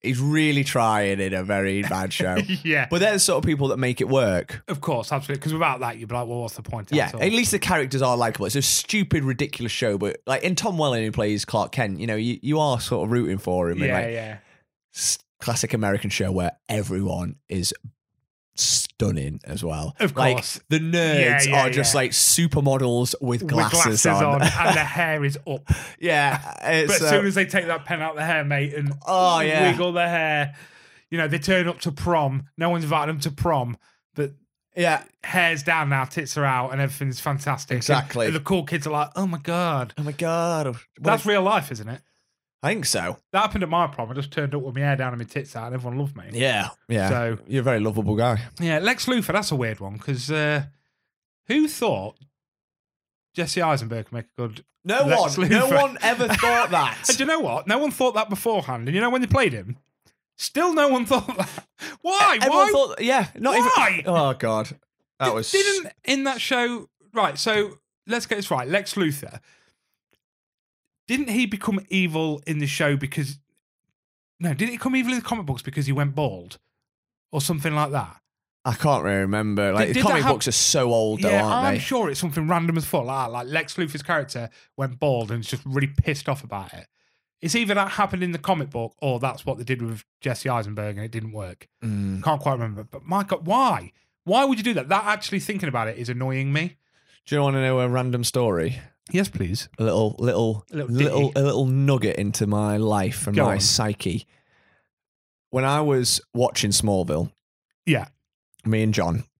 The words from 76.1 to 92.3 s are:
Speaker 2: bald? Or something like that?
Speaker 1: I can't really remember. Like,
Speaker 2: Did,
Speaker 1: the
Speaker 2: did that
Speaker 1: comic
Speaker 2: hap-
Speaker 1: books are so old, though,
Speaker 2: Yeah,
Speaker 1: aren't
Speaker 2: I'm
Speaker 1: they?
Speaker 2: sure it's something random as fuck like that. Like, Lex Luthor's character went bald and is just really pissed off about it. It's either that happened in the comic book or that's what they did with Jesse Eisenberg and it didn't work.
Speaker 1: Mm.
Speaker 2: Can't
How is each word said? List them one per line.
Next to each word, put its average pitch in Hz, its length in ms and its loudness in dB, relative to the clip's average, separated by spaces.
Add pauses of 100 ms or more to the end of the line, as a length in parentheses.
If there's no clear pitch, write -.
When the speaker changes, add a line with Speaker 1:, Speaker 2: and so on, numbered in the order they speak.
Speaker 2:
bald? 98 440 -4 (720)
Or 147 100 -2
something 151 340 -2
like 151 160 0
that? 104 260 -4 (480)
Speaker 1:
I 123 80 0
can't 135 300 2
really 98 140 2
remember. 101 560 2
Like, 107 140 4
Speaker 2:
Did, - 20 -2
Speaker 1:
the - 60 0
Speaker 2:
did 254 100 2
that 208 40 4
Speaker 1:
comic 156 140 2
Speaker 2:
hap- 139 100 4
Speaker 1:
books - 140 0
are 127 60 0
so 127 400 2
old, 110 280 2
though, 202 80 2
Speaker 2:
Yeah, 202 160 4
Speaker 1:
aren't 247 220 2
Speaker 2:
I'm - 80 2
Speaker 1:
they? - 40 -2
Speaker 2:
sure 233 300 -2
it's 135 100 -6
something 160 280 -2
random 165 300 2
as 151 80 -2
fuck 135 200 -2
like 131 220 -2
that. 113 60 -6
Like, 123 140 -6
Lex 156 280 -4
Luthor's 151 280 -4
character 135 460 -4 (280)
went 131 220 -6
bald 120 320 0
and 117 120 -4
is - 60 -12
just 135 160 -6
really 135 220 -2
pissed 143 420 -2
off 135 140 -4
about 98 300 -12
it. - 140 -20 (540)
It's 170 140 -2
either 214 180 2
that 196 180 0
happened 196 320 -2
in 175 80 -2
the 165 60 -6
comic 147 320 -2
book 117 320 -8
or 131 180 0
that's 127 260 -4
what 127 120 -4
they 117 80 -10
did 123 160 -4
with 113 240 -8 (160)
Jesse 127 260 -4
Eisenberg 104 480 -4
and 104 80 -8
it 110 80 -10
didn't 110 220 -8
work. 95 340 -14 (160)
Speaker 1:
Mm. 101 400 -2
Speaker 2:
Can't 151 160 0